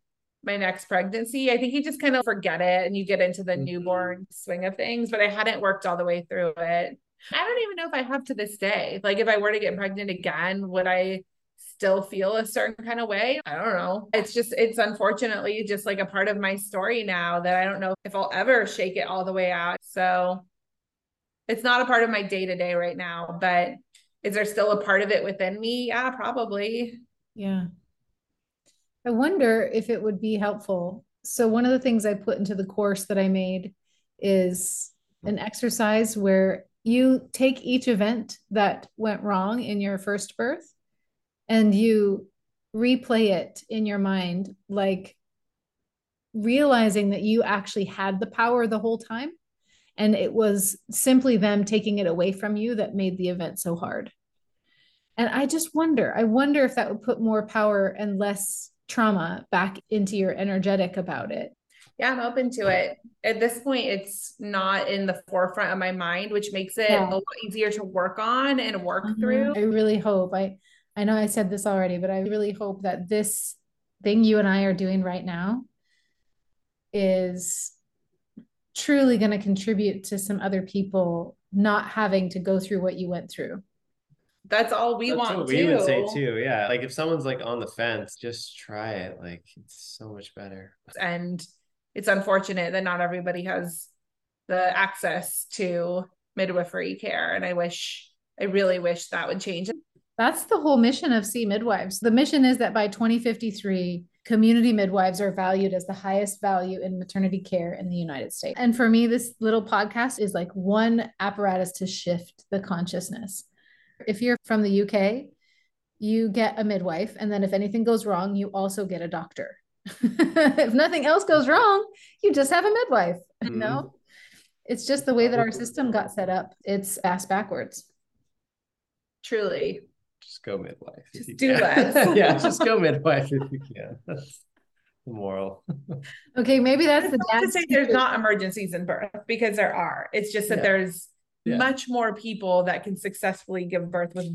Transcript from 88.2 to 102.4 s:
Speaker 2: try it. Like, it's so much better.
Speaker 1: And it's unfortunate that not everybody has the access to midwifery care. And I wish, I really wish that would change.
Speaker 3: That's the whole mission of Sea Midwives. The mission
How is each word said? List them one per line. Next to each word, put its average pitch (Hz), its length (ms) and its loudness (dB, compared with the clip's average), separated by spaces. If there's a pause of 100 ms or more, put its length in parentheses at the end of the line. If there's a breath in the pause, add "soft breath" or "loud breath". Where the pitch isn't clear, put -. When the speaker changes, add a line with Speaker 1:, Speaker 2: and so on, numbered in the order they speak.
Speaker 2:
try 107 380 -8
it. 90 260 -8
Like, 87 240 -14 (120)
it's - 420 -20
so 110 140 -16
much 101 220 -18
better. 98 400 -18 (240)
Speaker 1:
And 175 460 -6 (500)
it's 214 140 -6
unfortunate 190 640 0
that 190 100 -2
not 175 180 -2
everybody 175 440 -4
has 180 440 -6 (600)
the 185 280 2
access 185 760 -2
to 175 540 -4 (300)
midwifery 180 600 -2
care. 165 380 -4
And 185 100 -2
I 180 80 -4
wish, - 580 -6 (300)
I - 40 -2
really 185 340 2
wish 175 300 -2
that 170 200 -4
would 190 120 -4
change. 190 300 -6 (480)
Speaker 3:
That's 294 260 2
the 427 160 2
whole 294 180 4
mission 254 340 4
of 214 140 2
Sea 233 200 -4
Midwives. 202 540 -2
The 233 100 2
mission 277 340 4